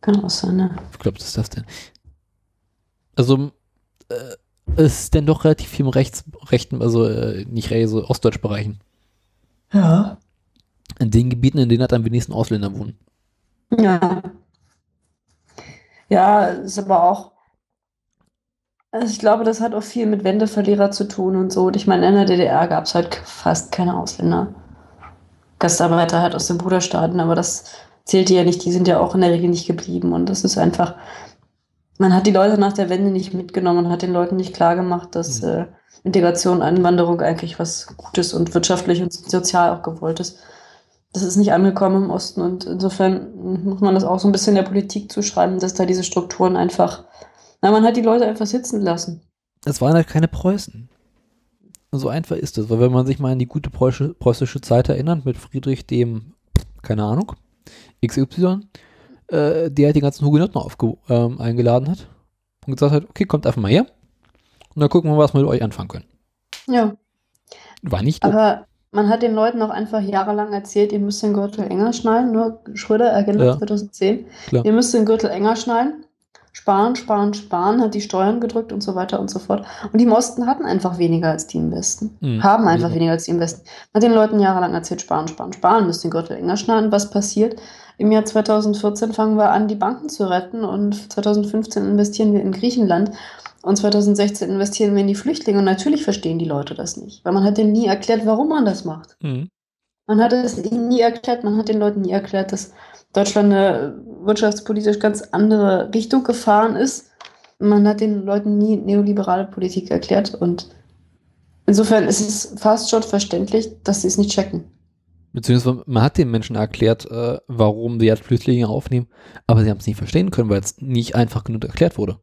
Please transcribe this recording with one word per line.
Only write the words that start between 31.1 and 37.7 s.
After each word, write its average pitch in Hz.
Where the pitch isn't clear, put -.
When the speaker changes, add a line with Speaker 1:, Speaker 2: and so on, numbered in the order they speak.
Speaker 1:
man 190
hat 185
die 208
Leute 202
nach 202
der 202
Wende 190
nicht 185
mitgenommen 180
und 175
hat 170
den 180
Leuten 175
nicht 185
klargemacht, 175
dass, 151
Speaker 2:
Mhm. -
Speaker 1:
äh, 170
Integration, 175
Einwanderung 175
eigentlich 165
was -